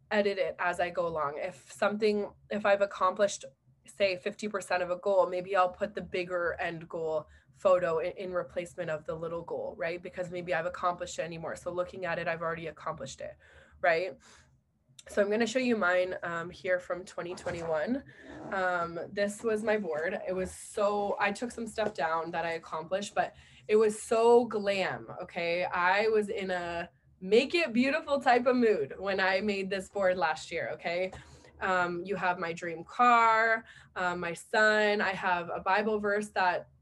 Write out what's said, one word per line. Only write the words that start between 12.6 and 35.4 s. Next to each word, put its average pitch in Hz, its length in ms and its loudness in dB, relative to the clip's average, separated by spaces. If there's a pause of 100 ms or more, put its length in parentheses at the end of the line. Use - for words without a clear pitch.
accomplished 151 520 -10
it, - 160 -12 (460)
right? 175 300 2 (960)
So - 120 0
I'm 202 100 4
gonna 226 160 2
show 226 120 -2
you 247 180 2
mine, 180 460 2
um, 170 260 -6
here 180 300 0
from 180 260 -6
twenty 175 300 -10
twenty-one. 175 680 -4 (500)
Um, 180 460 -2 (140)
this 208 300 -2
was 214 200 0
my 214 140 2
board. 180 500 -4
It 185 60 -4
was 185 200 -4
so, 202 680 -2
I 202 120 2
took 233 180 -6
some 233 160 -10
stuff 214 260 -2
down 165 380 -2
that 170 140 -2
I 165 80 -2
accomplished, 165 600 -6
but 180 200 0 (340)
it 214 80 6
was 214 240 4
so 240 460 6
glam, 196 600 0 (160)
okay? 175 500 -2
I 190 360 4
was 214 200 2
in 190 220 -4
a 175 380 -4 (320)
make 226 340 4
it 330 180 2
beautiful 277 480 2
type 247 260 4
of 262 100 4
mood 208 420 2
when 196 220 -2
I 190 200 2
made 196 300 -2
this 190 180 -6
board 185 280 2
last 160 340 -2
year, 143 240 -4
okay? 175 380 -4 (480)
Um, 180 440 0
you 190 120 -4
have 180 220 0
my 170 140 -4
dream 170 320 -8
car, 226 800 4 (300)
uh, 180 220 -2
my 170 180 -4
son. 214 680 4
I 180 100 0
have 175 440 -2